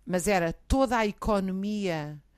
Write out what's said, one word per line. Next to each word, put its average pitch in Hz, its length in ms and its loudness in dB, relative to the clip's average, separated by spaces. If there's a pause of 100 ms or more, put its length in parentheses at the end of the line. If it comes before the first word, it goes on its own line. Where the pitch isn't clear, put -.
mas 175 220 -2
era 175 260 2
toda 262 440 2
a 220 80 2
economia 190 1120 -2 (200)